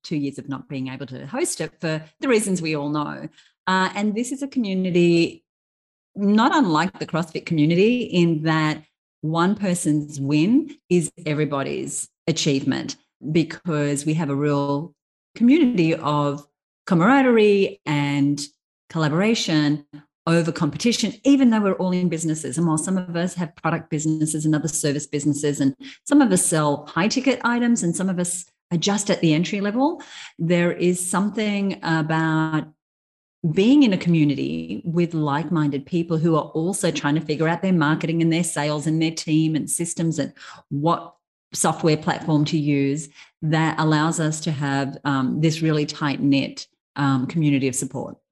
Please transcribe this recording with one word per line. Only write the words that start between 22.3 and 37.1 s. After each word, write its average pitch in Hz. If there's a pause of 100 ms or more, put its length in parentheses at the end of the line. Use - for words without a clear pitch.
And 170
while 156
some 190
of 180
us 175
have 175
product 160
businesses 156
and 156
other 151
service 147
businesses, 147
and 269 (300)
some 294
of 233
us 185
sell 147
high 175
ticket 254
items 240
and 170
some 190
of 180
us - (260)
are 175
just 202
at 185
the 160
entry 180
level, 247 (380)
there 175
is 180
something 202
about 160 (840)
being 247
in 214
a 185
community 160
with 170
like-minded 151
people 170
who 160
are 151
also 170
trying 147